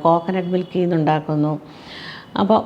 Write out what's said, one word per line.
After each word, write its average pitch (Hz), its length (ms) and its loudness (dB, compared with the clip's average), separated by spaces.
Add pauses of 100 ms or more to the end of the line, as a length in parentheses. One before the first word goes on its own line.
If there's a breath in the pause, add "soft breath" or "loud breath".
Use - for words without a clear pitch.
കോക്കനട്ട് 170 440 2
മിൽക്കിൽ 180 340 -2
നിന്ന് 175 180 0
ഉണ്ടാക്കുന്നു. 151 520 0 (840 loud breath)
അപ്പോൾ 202 260 4